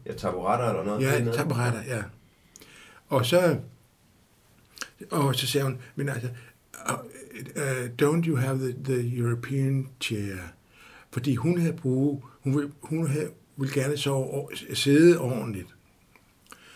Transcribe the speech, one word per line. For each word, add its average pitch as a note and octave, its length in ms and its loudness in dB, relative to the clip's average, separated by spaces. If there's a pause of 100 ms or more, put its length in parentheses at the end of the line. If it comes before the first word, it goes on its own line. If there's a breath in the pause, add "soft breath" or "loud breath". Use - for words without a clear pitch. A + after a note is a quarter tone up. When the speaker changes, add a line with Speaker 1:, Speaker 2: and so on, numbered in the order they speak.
Speaker 1:
Ja, - 60 -8
taburetter F#2+ 580 0
eller F#2 140 -2
noget. G#2 180 -2
Speaker 2:
Ja, C3+ 80 2
Speaker 1:
Sådan B2 140 4
noget. A#2 140 0
Speaker 2:
taburetter, A#2+ 440 0
ja. A#2 200 -6 (1080 loud breath)
Og B2 180 2
så, F3 320 4 (1500 loud breath)
og C#3 240 2
så B2+ 120 -2
sagde C3+ 180 0
hun, C3+ 140 -2 (180 loud breath)
"Men C#3 120 -4
altså, B2 200 -6 (600 loud breath)
uh, - 20 -2 (640)
uh, C3 280 -2 (180)
don't E3 260 4
you D3+ 80 2
have C3 220 0
the, C3 260 -4
the B2 340 0
European C3 720 0 (120)
chair?" G2+ 360 -4 (760 loud breath)
Fordi B2+ 220 0
hun E3+ 260 2
havde E3 120 2
brug, C#3 520 0 (160 loud breath)
hun C#3 160 0
vil, D3 240 -2
hun D#3+ 260 -2
havde, D3 240 -2 (260)
ville C3+ 180 -4
gerne C#3+ 220 0
sove C#3 300 0
or-, - 480 -8
sidde D#3+ 460 8
ordentligt. A2+ 540 -4 (1000 loud breath)